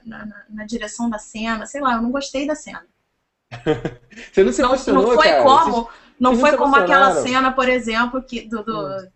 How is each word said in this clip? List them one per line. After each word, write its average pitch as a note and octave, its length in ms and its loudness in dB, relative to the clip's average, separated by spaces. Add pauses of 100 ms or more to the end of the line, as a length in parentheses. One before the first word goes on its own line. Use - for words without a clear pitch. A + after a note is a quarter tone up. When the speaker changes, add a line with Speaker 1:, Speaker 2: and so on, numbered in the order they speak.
Speaker 1:
na, A3 200 -16
na, - 240 -20
na G#3+ 160 -14
direção A#3 440 -4
da G#3+ 100 -2
cena, A3 460 -6
sei C#4+ 160 -10
lá, B3 140 2
eu A3+ 60 -2
não A#3+ 100 -2
gostei C#4 360 -4
da D4 80 -2
cena. - 300 -14 (680)
Speaker 2:
<laughs> - 800 -6
Você G3 120 4
não A#3+ 100 2
se D4+ 80 -2
Speaker 1:
Não, B3+ 80 2
Speaker 2:
emocionou, B3 380 2
Speaker 1:
não B3 80 2
foi D#4 140 6
Speaker 2:
cara? D4+ 140 4
Speaker 1:
como, D4 300 6
Speaker 2:
Vocês, A#3 140 -4 (320)
Speaker 1:
não B3+ 120 2
Speaker 2:
vocês A#3+ 100 2
Speaker 1:
foi D4 100 4
Speaker 2:
se C4+ 60 2
Speaker 1:
como C#4 180 2
aquela B3 320 4
Speaker 2:
emocionaram? C4 200 0
Speaker 1:
cena, C4 240 0
por B3+ 180 0
exemplo, A#3+ 540 -2
que, A#3 240 -12
do, G#3+ 160 -8
do, G#3+ 240 -8
Speaker 2:
Hum. F#3+ 280 -12